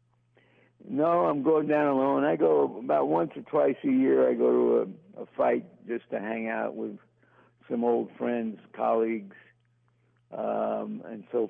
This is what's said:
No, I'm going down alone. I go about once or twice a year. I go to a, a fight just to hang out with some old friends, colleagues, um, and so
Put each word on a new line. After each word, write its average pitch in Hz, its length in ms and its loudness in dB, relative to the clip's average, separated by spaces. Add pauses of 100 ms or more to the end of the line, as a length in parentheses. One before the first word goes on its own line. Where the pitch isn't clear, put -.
(880)
No, 170 380 2
I'm 147 180 0
going 156 240 2
down 147 200 2
alone. 139 360 2
I 160 140 2
go 147 420 2
about 143 280 0
once 160 280 0
or 139 60 -14
twice 143 420 0
a 139 80 0
year. 131 380 4
I 123 40 2
go 123 180 2
to 120 420 2 (240)
a, - 60 -12
a - 20 -16 (100)
fight 123 300 0 (220)
just 117 240 -8
to 110 80 -6
hang 113 280 -6
out 113 280 -4
with 107 220 -10 (720)
some 120 140 -4
old 120 340 0
friends, 117 420 -4 (140)
colleagues, 113 600 -2 (960)
um, 110 760 -6
and 104 260 -14
so 113 180 -2